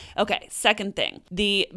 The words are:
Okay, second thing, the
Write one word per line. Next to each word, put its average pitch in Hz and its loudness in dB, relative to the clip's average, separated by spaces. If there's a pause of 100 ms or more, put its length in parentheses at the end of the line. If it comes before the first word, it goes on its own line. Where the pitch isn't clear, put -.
(180)
Okay, - 0
second 214 0
thing, - -4
the 202 2